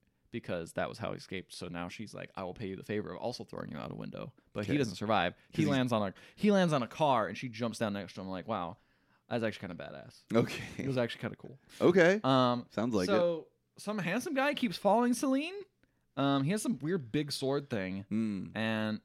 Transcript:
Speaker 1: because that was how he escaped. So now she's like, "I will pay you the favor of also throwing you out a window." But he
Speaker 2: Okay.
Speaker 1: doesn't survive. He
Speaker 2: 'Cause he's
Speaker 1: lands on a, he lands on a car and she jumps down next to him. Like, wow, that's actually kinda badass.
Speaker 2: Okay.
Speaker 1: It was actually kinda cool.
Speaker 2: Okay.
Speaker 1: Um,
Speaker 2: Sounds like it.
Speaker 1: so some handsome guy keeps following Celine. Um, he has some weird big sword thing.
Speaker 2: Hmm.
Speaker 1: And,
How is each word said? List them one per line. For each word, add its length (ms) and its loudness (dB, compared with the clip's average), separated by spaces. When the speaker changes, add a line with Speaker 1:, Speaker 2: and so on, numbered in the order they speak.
Speaker 1:
because 420 -6
that 140 -2
was 120 -10
how 120 -4
he 60 -8
escaped. 360 -10
So 140 -10
now 220 -8
she's 240 -12
like, 220 -12
"I 80 -8
will 100 -8
pay 140 -10
you 80 -6
the 80 -12
favor 280 -4
of 60 -10
also 260 -6
throwing 280 -10
you 60 -10
out 140 -8
a 40 -8
window." 360 -10
But 120 -4
he 80 0
Speaker 2:
Okay. 40 4
Speaker 1:
doesn't 180 0
survive. 380 2
He 140 0
Speaker 2:
'Cause 20 6
he's 40 4
Speaker 1:
lands 240 2
on 160 2
a, 40 -8
he 160 4
lands 220 6
on 100 2
a 40 -4
car 400 2
and 80 -6
she 140 -8
jumps 300 -4
down 140 0
next 200 -6
to 80 -10
him. 80 -8
Like, 180 -6
wow, 300 -4
that's 120 0
actually 260 -4
kinda 140 -10
badass. 540 -4
Speaker 2:
Okay. 240 2
Speaker 1:
It 100 -4
was 120 0
actually 220 -2
kinda 160 -6
cool. 200 -16
Speaker 2:
Okay. 420 8
Speaker 1:
Um, 460 4
Speaker 2:
Sounds 240 -2
like 160 2
it. 20 2
Speaker 1:
so 360 2
some 180 -6
handsome 380 -2
guy 180 2
keeps 240 -2
following 380 4
Celine. 400 0
Um, 280 2
he 80 2
has 100 0
some 180 0
weird 320 -2
big 200 0
sword 400 -2
thing. 360 -2
Speaker 2:
Hmm. 480 -2
Speaker 1:
And, 500 0